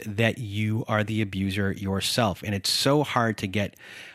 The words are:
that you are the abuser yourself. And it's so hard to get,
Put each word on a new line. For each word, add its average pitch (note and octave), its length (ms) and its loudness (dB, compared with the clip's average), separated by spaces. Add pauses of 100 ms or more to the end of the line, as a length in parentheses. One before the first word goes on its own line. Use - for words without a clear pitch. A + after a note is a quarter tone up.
that G#2+ 320 2
you G#2+ 500 -2
are G#2+ 160 2
the G#2+ 160 -2
abuser G2 520 0
yourself. G2 720 0
And G#2 100 -2
it's G2 160 -2
so C#3+ 320 4
hard A#2 380 0
to G#2+ 80 -4
get, G2 280 -2 (400)